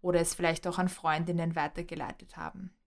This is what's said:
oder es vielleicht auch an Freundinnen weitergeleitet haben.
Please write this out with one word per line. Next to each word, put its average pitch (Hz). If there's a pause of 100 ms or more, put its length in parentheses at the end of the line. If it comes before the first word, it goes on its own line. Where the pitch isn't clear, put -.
oder 175
es 165
vielleicht 165
auch 175
an 185
Freundinnen 165
weitergeleitet -
haben. 185 (160)